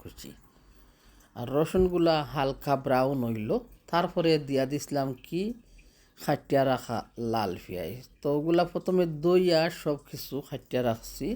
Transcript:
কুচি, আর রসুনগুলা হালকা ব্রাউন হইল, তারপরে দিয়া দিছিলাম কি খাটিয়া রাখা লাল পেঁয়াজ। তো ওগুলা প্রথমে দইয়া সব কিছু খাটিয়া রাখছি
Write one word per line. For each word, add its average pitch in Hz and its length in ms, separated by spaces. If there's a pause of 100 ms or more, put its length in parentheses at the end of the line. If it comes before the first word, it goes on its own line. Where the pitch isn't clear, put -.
কুচি, - 300 (1040)
আর 120 120 (100)
রসুনগুলা 170 580 (180)
হালকা 139 400 (120)
ব্রাউন 131 420
হইল, 110 220 (420)
তারপরে 170 400 (180)
দিয়া 135 220
দিছিলাম 139 380 (180)
কি 170 140 (800)
খাটিয়া 139 520
রাখা 120 260 (360)
লাল 107 180 (120)
পেঁয়াজ। 90 400 (180)
তো 151 60 (100)
ওগুলা 170 340
প্রথমে 185 320 (220)
দইয়া 175 360 (200)
সব 147 160 (120)
কিছু - 260 (120)
খাটিয়া 131 420
রাখছি - 460